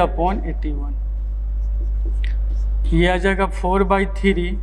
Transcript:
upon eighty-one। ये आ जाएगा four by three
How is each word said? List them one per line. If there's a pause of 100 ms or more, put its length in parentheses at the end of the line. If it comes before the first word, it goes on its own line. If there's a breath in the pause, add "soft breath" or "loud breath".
upon (100)
eighty-one। (2000)
ये
आ
जाएगा (100)
four (140)
by (160)
three (120)